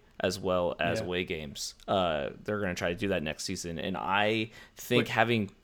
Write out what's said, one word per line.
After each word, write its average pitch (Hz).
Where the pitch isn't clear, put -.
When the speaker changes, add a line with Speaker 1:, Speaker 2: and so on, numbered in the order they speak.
Speaker 1:
as 95
well 90
as 87
Speaker 2:
Yeah. -
Speaker 1:
away 90
games. 78
Uh, 82
they're 104
gonna 92
try 90
to 90
do 101
that 90
next 76
season, 87
and 85
I 107
think 123
Speaker 2:
Wait, -
Speaker 1:
having 113